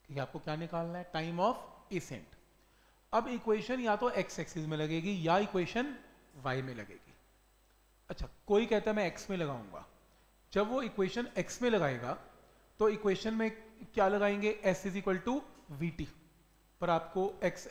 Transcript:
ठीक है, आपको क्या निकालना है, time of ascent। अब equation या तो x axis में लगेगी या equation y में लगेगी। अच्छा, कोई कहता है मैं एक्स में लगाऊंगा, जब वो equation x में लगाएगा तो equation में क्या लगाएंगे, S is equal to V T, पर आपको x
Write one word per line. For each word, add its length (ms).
ठीक 100
है, 60
आपको 160
क्या 180
निकालना 420
है, 140
time 300
of 560
ascent। 400
अब 180
equation 500
या 160
तो 140
x 180
axis 260
में 100
लगेगी 460
या 180
equation 540
y 180
में 120
लगेगी। 400
अच्छा, 180
कोई 200
कहता 240
है 60
मैं 100
एक्स 240
में 60
लगाऊंगा, 480
जब 180
वो 120
equation 460
x 240
में 80
लगाएगा 480
तो 100
equation 440
में 160
क्या 140
लगाएंगे, 580
S 200
is 100
equal 240
to 180
V 240
T, 80
पर 100
आपको 320
x 260